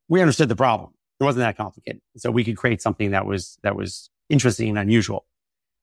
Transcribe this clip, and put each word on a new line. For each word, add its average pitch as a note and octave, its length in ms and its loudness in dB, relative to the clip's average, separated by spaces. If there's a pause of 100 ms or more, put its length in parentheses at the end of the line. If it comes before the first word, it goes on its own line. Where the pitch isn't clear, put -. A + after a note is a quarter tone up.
we E3+ 100 4
understood D#3 300 4
the G#2+ 60 0
problem. A#2+ 360 0 (300)
It - 20 2
wasn't B2+ 200 2
that A2+ 120 -2
complicated. - 460 -12 (160)
So A#2+ 120 -6
we B2 140 0
could G#2+ 140 -4
create A#2 240 -2
something G#2 300 -2
that G2 140 -2
was, G2 380 -6
that G2+ 120 -2
was G2 340 -10 (200)
interesting A#2+ 400 2
and G#2 80 -2
unusual. G#2 480 0 (580)